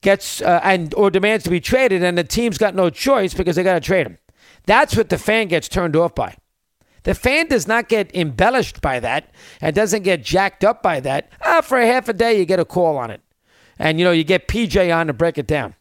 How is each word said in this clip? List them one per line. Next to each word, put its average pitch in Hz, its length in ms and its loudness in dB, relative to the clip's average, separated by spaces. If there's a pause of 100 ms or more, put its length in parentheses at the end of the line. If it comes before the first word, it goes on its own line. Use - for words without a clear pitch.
gets, - 400 0
uh, 175 220 2
and, 180 320 0
or 196 140 4
demands 196 360 0
to 170 40 -4
be 175 120 0
traded, 226 420 2
and 175 140 0
the 170 80 0
team's 226 320 -2
got 196 180 0
no 185 140 2
choice 220 440 0
because 175 220 -2
they 180 80 0
gotta 180 160 2
trade 175 260 0
him. 151 120 -16 (480)
That's - 320 2
what 226 100 2
the 175 100 -2
fan 214 300 0
gets 160 220 -2
turned 175 260 -2
off 165 180 2
by. 110 220 -6 (680)
The 190 120 -2
fan 302 320 0
does 202 220 0
not 226 180 0
get 214 260 0
embellished 175 680 0
by 131 180 -2
that 120 340 -6 (280)
and 156 120 -2
doesn't 208 300 0
get 175 220 0
jacked 190 400 0
up 233 180 0
by 165 160 0
that. 135 320 -6 (100)
Ah, 330 200 2
for 254 180 0
a 233 80 4
half 247 220 0
a 220 40 -2
day, 226 240 0
you 185 80 2
get 180 140 0
a 160 60 0
call 165 320 0
on 117 140 -8
it. - 100 -16 (580)
And, 156 180 0
you 170 60 2
know, 180 80 4
you 160 140 2
get 180 240 0
P 226 180 -2
J 175 240 2
on 165 160 0
to 147 60 -4
break 165 240 -2
it 135 100 -6
down. 135 340 -4